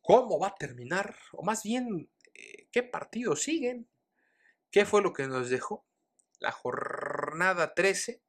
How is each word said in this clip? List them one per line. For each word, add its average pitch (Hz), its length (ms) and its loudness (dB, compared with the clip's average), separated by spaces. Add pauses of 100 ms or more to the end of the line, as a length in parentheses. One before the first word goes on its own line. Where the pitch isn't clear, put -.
cómo 208 400 4
va 190 80 0
a - 60 -6
terminar, 143 600 -6 (180)
o - 120 -12
más 214 180 -2
bien, 226 480 -4 (240)
eh, - 380 -20
qué 240 100 2
partidos 233 600 -4
siguen. 247 460 -2 (840)
¿Qué 202 140 6
fue 202 160 4
lo 185 120 2
que 135 140 -4
nos 127 220 -4
dejó - 380 -4 (540)
la - 100 -2
jornada 156 1200 -2
trece? 190 540 2